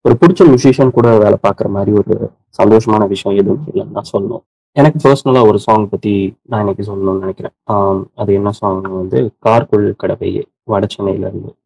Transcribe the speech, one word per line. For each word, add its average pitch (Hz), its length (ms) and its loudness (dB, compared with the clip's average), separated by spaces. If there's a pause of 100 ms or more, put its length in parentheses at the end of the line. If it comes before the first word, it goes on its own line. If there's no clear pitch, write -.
ஒரு 120 200 2
பிடிச்ச 180 240 4
மியூசிஷியன் 131 460 4
கூட 117 280 2
வேலை 104 240 2
பார்க்குற 101 260 -2
மாதிரி 101 280 -2
ஒரு - 340 -2 (320)
சந்தோஷமான 107 460 2
விஷயம் 98 300 -4
எதுவும் 98 340 0
இல்லைன்னு - 180 -8
நான் - 280 -10
சொல்லணும். - 240 -8 (300)
எனக்கு 151 260 2 (100)
பர்சனலா 127 380 2
ஒரு 104 120 4
சாங் 107 300 0
பத்தி 98 540 -4
நான் 113 180 -6
இன்னைக்கு 101 320 -4
சொல்லணும்னு 95 260 -4
நினைக்கிறேன். 95 340 -10 (120)
ஆம், 98 500 -2
அது 101 200 -2
என்ன 101 160 -2
சாங் 98 300 -4
வந்து 95 520 -4 (140)
கார்குள் 107 560 0
கடவையே, 95 400 -6 (220)
வட 104 240 -2
சென்னையில 95 400 -6
இருந்து. 95 260 -14 (120)